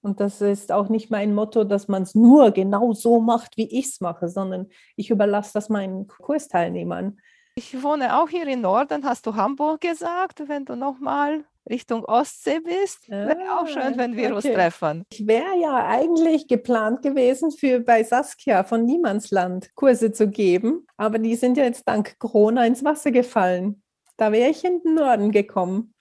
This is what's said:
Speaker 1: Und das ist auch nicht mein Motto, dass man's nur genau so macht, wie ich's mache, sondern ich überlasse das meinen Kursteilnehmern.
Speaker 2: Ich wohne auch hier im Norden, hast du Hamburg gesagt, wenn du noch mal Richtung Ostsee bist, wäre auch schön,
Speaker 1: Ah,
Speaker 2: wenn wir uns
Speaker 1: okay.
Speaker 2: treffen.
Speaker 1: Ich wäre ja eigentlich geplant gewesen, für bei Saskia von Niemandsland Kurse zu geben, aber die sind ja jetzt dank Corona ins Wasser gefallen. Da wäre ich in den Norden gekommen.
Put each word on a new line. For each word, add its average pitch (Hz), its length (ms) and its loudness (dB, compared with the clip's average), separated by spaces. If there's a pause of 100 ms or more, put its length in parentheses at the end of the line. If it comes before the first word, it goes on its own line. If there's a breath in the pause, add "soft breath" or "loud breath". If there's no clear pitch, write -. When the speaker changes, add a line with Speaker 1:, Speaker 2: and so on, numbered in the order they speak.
Speaker 1:
Und 202 180 -6
das 202 220 -2
ist 202 280 -2
auch 202 200 0
nicht 220 200 -2
mein 208 240 -2
Motto, 214 300 0
dass 202 240 -2
man's 190 260 -4
nur 233 360 10
genau 202 420 0
so 233 280 2
macht, 233 360 -2
wie 220 220 -4
ich's - 240 -8
mache, 170 260 -6
sondern 185 400 -8 (260 soft breath)
ich - 160 -8
überlasse 208 440 0
das 208 160 -6
meinen 196 380 -4
Kursteilnehmern. 180 1080 -6 (360 soft breath)
Speaker 2:
Ich 254 280 -12
wohne 285 380 0
auch 311 80 0
hier 330 180 -6
im 254 140 -4
Norden, 269 440 0
hast 247 220 -4
du 220 80 -6
Hamburg 277 460 -2
gesagt, 349 680 -6
wenn 285 200 -8
du 247 100 -10
noch 262 240 -6
mal 294 440 -2 (240)
Richtung 233 360 -6
Ostsee 277 560 -2
bist, 349 500 -6
wäre 214 260 -2 (220)
auch 339 80 -4
schön, 294 160 -6
Speaker 1:
Ah, 269 140 -2
Speaker 2:
wenn 240 200 -4
wir 247 180 -2
uns 202 100 -6
Speaker 1:
okay. 254 100 0
Speaker 2:
treffen. 170 580 -2
Speaker 1:
Ich 208 140 -8
wäre 320 340 0
ja 285 260 0
eigentlich 320 600 2
geplant 240 540 0
gewesen, 269 480 0
für 254 300 0
bei 233 240 4
Saskia 240 600 0
von 226 200 0
Niemandsland 202 920 -2
Kurse 226 380 2
zu 214 160 0
geben, 208 580 0 (100)
aber 214 220 -2
die 226 160 0
sind 247 220 0
ja 285 80 2
jetzt 240 240 -4
dank 208 300 -4
Corona 226 480 2
ins 262 180 0
Wasser 302 260 0
gefallen. 202 720 0 (340)
Da 214 160 2
wäre 240 180 4
ich 311 140 -6
in 359 180 -2
den 320 120 2
Norden 240 380 2
gekommen. 202 680 -2